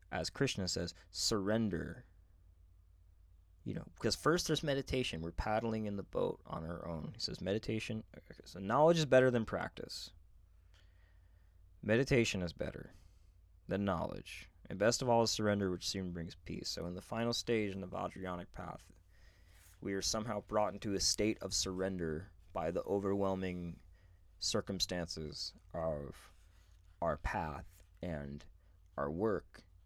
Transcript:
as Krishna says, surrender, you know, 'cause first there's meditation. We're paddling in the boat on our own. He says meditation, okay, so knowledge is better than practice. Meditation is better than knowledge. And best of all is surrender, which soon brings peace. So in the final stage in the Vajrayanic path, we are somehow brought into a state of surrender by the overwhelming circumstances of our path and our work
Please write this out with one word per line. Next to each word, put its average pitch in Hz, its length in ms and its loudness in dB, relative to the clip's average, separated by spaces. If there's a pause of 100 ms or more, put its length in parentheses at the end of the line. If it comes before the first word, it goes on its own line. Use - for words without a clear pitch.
(100)
as 82 180 -2
Krishna 117 380 -2
says, 87 260 -2 (180)
surrender, 104 920 0 (1600)
you 104 100 -4
know, - 120 -8 (140)
'cause 110 160 2
first 165 320 2
there's 156 160 0
meditation. 131 580 -2
We're 85 80 -4
paddling 110 560 0
in 104 80 -2
the 98 80 -4
boat 95 420 -2
on - 200 -8
our 85 220 -6
own. 82 280 -6
He - 60 -12
says - 200 -6
meditation, 110 640 -2 (140)
okay, - 280 -18
so - 140 -16
knowledge 143 400 6
is 156 80 4
better 131 240 8
than 120 140 2
practice. - 640 -6 (1700)
Meditation 113 600 4
is 82 100 -4
better - 400 -8 (760)
than 101 160 2
knowledge. 82 640 -2 (180)
And 92 120 -2
best 107 200 6
of 131 80 0
all 117 140 8
is 110 80 4
surrender, 101 400 4
which 87 180 -2
soon 95 220 -2
brings 85 240 -6
peace. - 360 -8
So 85 160 -4
in 87 80 -6
the 87 60 -8
final 117 320 -2
stage 110 400 0
in 95 80 -6
the 92 60 -6
Vajrayanic 90 680 -6
path, - 300 -10 (1000)
we 101 140 -2
are 95 80 0
somehow 110 400 -2
brought 104 320 2
into 101 200 -2
a 95 60 2
state - 400 2
of 95 140 -4
surrender 92 800 0 (200)
by 85 200 0
the 90 100 0
overwhelming 95 960 0 (640)
circumstances 87 1120 -2 (200)
of 78 600 -4 (680)
our 80 180 2
path 78 480 -4 (340)
and 71 440 -6 (520)
our 71 140 0
work 92 520 0 (240)